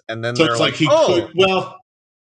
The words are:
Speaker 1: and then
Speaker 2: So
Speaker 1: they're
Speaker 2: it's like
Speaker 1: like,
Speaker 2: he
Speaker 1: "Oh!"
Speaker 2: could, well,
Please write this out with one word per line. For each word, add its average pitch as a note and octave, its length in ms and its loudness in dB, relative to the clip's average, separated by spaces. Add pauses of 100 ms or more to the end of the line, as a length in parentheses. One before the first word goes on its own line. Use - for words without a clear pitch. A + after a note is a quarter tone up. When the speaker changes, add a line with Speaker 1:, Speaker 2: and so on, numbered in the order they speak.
Speaker 1:
and A2+ 160 -8
then A#2+ 120 -4
Speaker 2:
So D#3+ 80 4
Speaker 1:
they're D3+ 80 2
Speaker 2:
it's A#2 80 0
like D3+ 120 0
Speaker 1:
like, - 60 -10
Speaker 2:
he D#3 120 2
Speaker 1:
"Oh!" D#4 160 4 (220)
Speaker 2:
could, - 80 -18
well, F#3+ 440 0 (400)